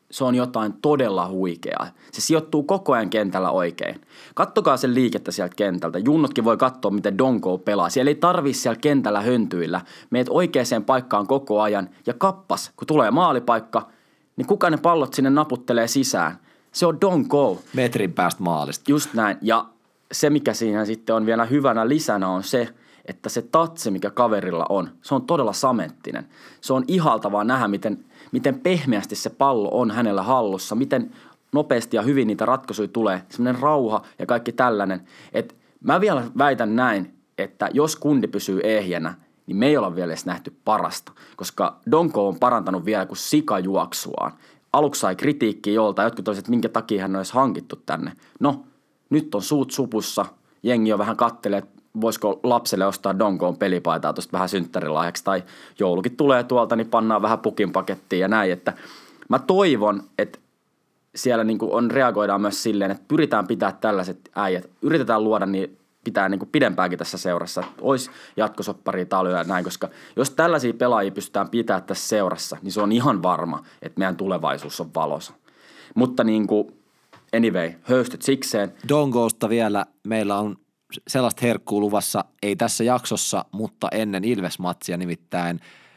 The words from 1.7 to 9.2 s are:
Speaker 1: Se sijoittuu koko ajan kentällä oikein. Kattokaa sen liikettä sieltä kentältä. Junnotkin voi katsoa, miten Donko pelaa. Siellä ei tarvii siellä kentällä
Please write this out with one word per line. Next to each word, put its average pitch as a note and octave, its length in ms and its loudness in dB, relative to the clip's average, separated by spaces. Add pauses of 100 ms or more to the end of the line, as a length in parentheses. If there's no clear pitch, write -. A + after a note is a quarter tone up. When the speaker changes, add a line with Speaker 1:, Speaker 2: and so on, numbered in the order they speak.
Speaker 1:
Se - 100 -8
sijoittuu D#3 420 0
koko F#3 300 0
ajan A2 160 0
kentällä F#2+ 420 0
oikein. - 500 -4 (320)
Kattokaa C#3 440 2
sen B2 180 0
liikettä A#2 360 0
sieltä F2+ 240 -4
kentältä. F2+ 440 -2
Junnotkin C3 440 2
voi A2+ 140 4
katsoa, B2+ 340 0
miten G2+ 260 -2
Donko G2+ 400 2
pelaa. F#2 320 0
Siellä C3 200 2
ei D3+ 60 2
tarvii E3 380 2
siellä A2+ 280 -2
kentällä A#2+ 400 2